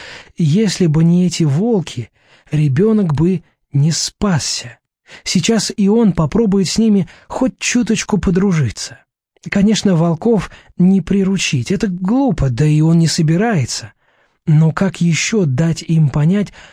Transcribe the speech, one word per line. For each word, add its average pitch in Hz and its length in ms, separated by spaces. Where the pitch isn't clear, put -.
если 180 500
бы 160 180
не 175 220
эти 170 180
волки, 160 680
ребёнок 156 640
бы 170 280
не 143 200
спасся. - 840
Сейчас 196 520
и 196 120
он 220 240
попробует 190 560
с - 100
ними 208 280
хоть - 300
чуточку 220 600
подружиться. 175 840
Конечно, 202 440
волков 170 560
не 185 220
приручить, 185 680
это 202 160
глупо, 190 640
да 123 160
и 151 160
он 165 180
не 165 80
собирается. 160 880
Но 156 260
как - 280
ещё 170 440
дать 160 380
им 160 260
понять, 160 440